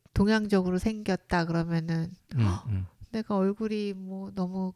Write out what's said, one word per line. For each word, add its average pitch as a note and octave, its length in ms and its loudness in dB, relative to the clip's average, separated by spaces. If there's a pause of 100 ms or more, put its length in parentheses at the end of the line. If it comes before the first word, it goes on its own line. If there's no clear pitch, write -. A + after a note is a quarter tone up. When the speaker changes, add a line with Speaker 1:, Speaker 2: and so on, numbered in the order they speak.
(140)
Speaker 1:
동양적으로 G3+ 640 4
생겼다 G3 680 -2
그러면은, E3 680 0 (240)
Speaker 2:
음, B2 80 2
Speaker 1:
"헉, G2 240 0
Speaker 2:
음. F#2+ 180 -2 (240)
Speaker 1:
내가 - 260 -2
얼굴이 G3+ 580 0
뭐, F#3+ 400 -10
너무 F#3 420 -2